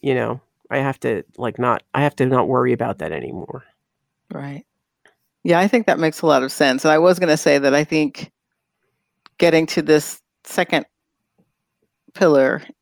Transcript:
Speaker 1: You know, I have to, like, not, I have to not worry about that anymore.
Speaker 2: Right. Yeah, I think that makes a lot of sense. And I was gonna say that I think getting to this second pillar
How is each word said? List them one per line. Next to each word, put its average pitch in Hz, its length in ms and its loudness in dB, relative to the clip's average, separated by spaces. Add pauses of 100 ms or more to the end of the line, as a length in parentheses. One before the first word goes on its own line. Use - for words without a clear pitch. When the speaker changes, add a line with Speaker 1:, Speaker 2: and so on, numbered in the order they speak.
Speaker 1:
You 135 120 -2
know, 120 260 -4 (300)
I 131 80 -4
have 135 220 -4
to, 113 220 -4 (140)
like, 117 220 -8
not, 123 240 0 (120)
I 139 80 0
have 147 140 -2
to 131 100 0
not 127 220 0
worry 127 240 0
about 120 260 -4
that 82 140 -8
anymore. 82 520 -12 (680)
Speaker 2:
Right. 143 320 -14 (800)
Yeah, 170 140 2
I 190 100 2
think 233 180 0
that 185 120 0
makes 156 240 -2
a 170 40 0
lot 139 160 4
of 131 100 -6
sense. 131 320 0
And 156 80 4
I 156 60 4
was 175 200 4
gonna 165 180 2
say 147 220 2
that 139 160 2
I 151 100 2
think 151 460 -4 (1080)
getting 165 280 2
to 165 160 -4
this 151 380 0 (240)
second - 420 -4 (1300)
pillar 147 480 2 (200)